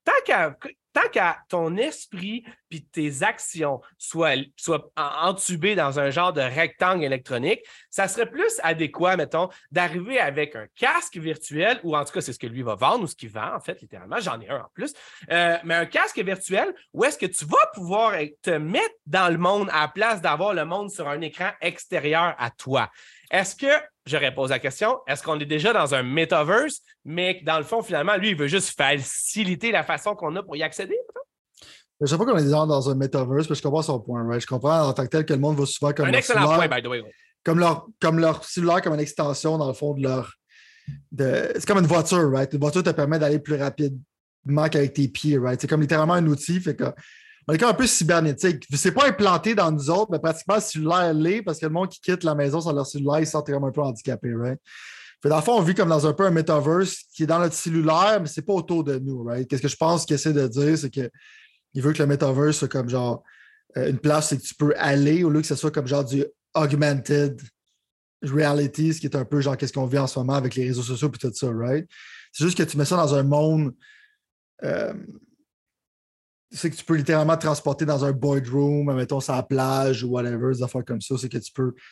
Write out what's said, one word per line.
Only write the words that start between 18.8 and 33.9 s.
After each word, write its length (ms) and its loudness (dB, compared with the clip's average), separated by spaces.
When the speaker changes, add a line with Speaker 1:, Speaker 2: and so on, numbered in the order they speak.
Speaker 1:
dans 260 2
le 60 0
monde 340 2
à 100 2
la 80 2
place 320 0
d'avoir 340 0
le 100 -2
monde 260 -6
sur 160 -8
un 140 -6
écran 280 -6
extérieur 800 -2
à 120 -4
toi ? 380 -2
Est-ce 240 0
que, 120 -4
je 100 0
repose 320 0
la 100 2
question, 480 -2
est-ce 140 -4
qu'on 180 -2
est 60 -6
déjà 280 0
dans 200 2
un 100 2
metaverse, 800 0
mais 340 -4
que 60 -16
dans 140 0
le 40 -4
fond, 200 -2
finalement, 320 0
lui, 140 0
il 60 0
veut 120 -2
juste 280 -2
faciliter 960 -2
la 120 2
façon 320 -4
qu'on 200 -6
a 80 -6
pour 120 -12
y 80 -4
accéder, 320 -6
mettons ? 300 -10
Speaker 2:
Je 60 2
sais 100 0
pas 80 0
qu'on 120 4
est 120 4
dans, 160 4
dans 240 2
un 60 0
metaverse, 500 0
parce 40 -8
que 60 -2
je 60 -6
comprends 200 0
son 180 -2